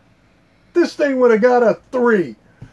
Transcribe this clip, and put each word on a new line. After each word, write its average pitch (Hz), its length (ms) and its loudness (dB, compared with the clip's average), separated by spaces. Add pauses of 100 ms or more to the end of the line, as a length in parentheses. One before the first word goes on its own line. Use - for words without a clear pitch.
(760)
this 339 200 0
thing 277 240 -2
would 247 120 2
have 214 100 2
got 247 220 2
a 208 180 0 (100)
three. 214 460 -2 (360)